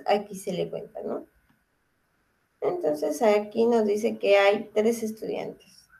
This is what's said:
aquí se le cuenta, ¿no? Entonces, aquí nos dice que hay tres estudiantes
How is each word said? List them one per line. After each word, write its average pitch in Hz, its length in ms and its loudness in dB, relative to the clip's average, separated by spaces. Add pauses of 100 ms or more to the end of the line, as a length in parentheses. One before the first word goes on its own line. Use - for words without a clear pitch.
aquí 202 300 0
se 185 160 -8
le 170 180 -4
cuenta, - 340 -10
¿no? 226 220 -6 (1300)
Entonces, 302 600 -2
aquí 208 440 2
nos 233 200 4
dice 214 320 -2
que 196 200 4
hay 202 360 4
tres 226 300 0
estudiantes - 840 -8 (120)